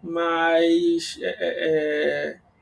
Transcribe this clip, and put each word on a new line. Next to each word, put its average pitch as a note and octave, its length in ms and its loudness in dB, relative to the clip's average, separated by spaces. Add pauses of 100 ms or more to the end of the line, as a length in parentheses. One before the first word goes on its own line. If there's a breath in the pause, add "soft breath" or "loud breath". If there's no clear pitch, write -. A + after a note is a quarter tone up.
mas E3+ 1200 2
é, F3+ 60 -4
é, D3+ 1080 -2
é, - 0 - (240)